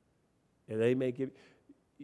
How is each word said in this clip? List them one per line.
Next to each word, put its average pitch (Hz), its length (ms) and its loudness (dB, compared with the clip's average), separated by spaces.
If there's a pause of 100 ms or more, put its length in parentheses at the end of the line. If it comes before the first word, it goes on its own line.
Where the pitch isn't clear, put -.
(680)
and 110 100 -2
they 117 140 4
may 131 180 0
give, 131 200 -4 (720)